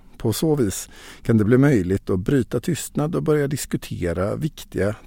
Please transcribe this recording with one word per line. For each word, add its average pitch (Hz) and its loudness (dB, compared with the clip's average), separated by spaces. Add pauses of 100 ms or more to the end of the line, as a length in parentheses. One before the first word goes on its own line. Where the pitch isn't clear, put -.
(180)
På 110 -2
så 156 0
vis 110 -2 (340)
kan 117 2
det 107 4
bli 120 6
möjligt 104 2
att 95 0
bryta 123 0
tystnad 151 -4
och 147 -2
börja 147 0
diskutera 98 -4
viktiga 113 -4 (120)